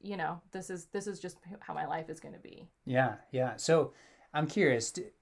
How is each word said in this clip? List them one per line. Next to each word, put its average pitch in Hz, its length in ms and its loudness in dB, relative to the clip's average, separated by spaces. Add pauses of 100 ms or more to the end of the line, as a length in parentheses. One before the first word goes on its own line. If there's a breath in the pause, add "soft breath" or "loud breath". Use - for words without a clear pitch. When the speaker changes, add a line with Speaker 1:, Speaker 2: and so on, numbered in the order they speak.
Speaker 1:
you 202 140 -6
know, 170 240 -2 (100)
this 185 200 -8
is, 180 160 -8
this 202 200 -6
is 196 140 -6
just 180 180 -10 (220)
how - 120 -12
my 151 140 -4
life 156 240 -4
is 156 100 -10
gonna - 180 -16
be." - 300 -18 (160)
Speaker 2:
Yeah, 127 320 4 (140)
yeah. 127 260 0
So 160 360 4 (420 soft breath)
I'm 151 120 2
curious, 143 440 4
d-, 120 140 -8 (180)